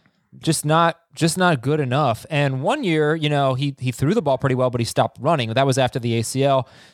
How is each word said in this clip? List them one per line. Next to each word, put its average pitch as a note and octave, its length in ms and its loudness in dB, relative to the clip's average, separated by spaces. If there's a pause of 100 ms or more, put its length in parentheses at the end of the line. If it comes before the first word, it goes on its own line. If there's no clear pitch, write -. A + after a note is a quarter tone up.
(400)
just D#3+ 240 -2
not, E3 340 2 (160)
just E3+ 240 0
not F3 220 2
good C#3+ 180 -2
enough. C3+ 500 0
And C#3+ 360 -2
one C#4 180 -2
year, D#3 320 2
you D3+ 140 -2
know, C#3 260 2
he, C#3 240 -4
he B2+ 140 -4
threw C#3 200 0
the A#3 100 0
ball C#3 160 0
pretty C3 180 0
well, B2+ 140 2
but A#2+ 100 -4
he A#2 40 0
stopped - 360 -2
running. B2 340 0
That C3+ 120 2
was C3 120 0
after B2+ 220 0
the A#2 180 -2
A A2 60 -2
C C3 180 -2
L. C3+ 260 2 (260)